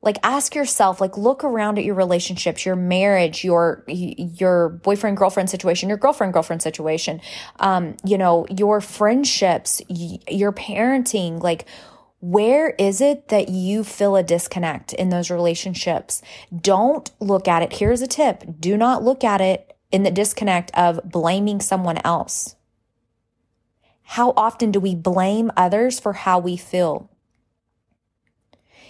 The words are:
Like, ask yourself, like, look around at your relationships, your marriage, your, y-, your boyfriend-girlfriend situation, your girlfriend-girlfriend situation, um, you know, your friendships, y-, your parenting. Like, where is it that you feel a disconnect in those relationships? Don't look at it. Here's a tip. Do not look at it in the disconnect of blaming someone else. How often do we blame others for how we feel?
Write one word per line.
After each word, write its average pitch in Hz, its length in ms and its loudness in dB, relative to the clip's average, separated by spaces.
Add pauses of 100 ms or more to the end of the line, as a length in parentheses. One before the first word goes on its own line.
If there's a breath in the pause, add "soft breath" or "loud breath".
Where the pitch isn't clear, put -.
Like, 208 180 0
ask 262 320 -2
yourself, 214 460 0
like, 190 180 -2
look 262 280 0
around 214 340 0
at - 60 -4
your 196 100 -2
relationships, 180 680 -2
your 185 100 0
marriage, 180 720 2
your, 170 420 2
y-, 180 300 -6
your 175 500 2
boyfriend-girlfriend 196 800 0
situation, 185 380 -2
your 208 100 -2
girlfriend-girlfriend 175 640 0
situation, 160 600 -4 (400 loud breath)
um, 180 420 0
you 190 140 2
know, 175 320 4
your 202 320 2
friendships, 208 1080 0
y-, 170 300 -8 (100)
your 202 220 0
parenting. 202 920 -2
Like, 170 240 -2 (540 loud breath)
where 220 520 2
is 196 280 0
it 285 300 2
that 214 180 2
you 190 380 -2
feel 202 320 0
a 185 60 4
disconnect 170 680 -4
in 185 160 -2
those 175 240 0
relationships? 170 880 -2 (320 loud breath)
Don't 196 560 2 (120)
look 196 260 0
at 170 160 2
it. - 140 -6
Here's 226 240 2
a 262 60 -4
tip. 262 360 0 (160)
Do 180 160 0
not 233 280 2
look 262 200 0
at 202 160 2
it 190 340 0 (160)
in 190 140 2
the 180 80 2
disconnect 190 640 0
of 170 320 2
blaming 190 560 0
someone 180 420 -2
else. - 540 -4 (1400)
How 240 340 0
often 220 340 0
do 196 120 0
we 185 140 -2
blame 185 600 -2
others 208 420 0
for 208 140 -4
how 185 280 0
we 180 180 -4
feel? 175 520 -4 (1800 soft breath)